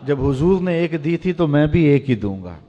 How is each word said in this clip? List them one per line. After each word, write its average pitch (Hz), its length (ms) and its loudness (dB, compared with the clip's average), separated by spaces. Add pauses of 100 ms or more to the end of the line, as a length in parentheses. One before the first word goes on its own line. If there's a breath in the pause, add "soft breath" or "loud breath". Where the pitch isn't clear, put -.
जब 139 160 -2
हुजूर 143 400 2
ने 175 240 -2
एक 160 180 -6
दी 170 140 -2
थी, 175 160 -4
तो 170 140 0
मैं 147 240 2
भी 165 140 2
एक 143 200 4
ही 127 120 0
दूंगा। 95 420 -8 (100)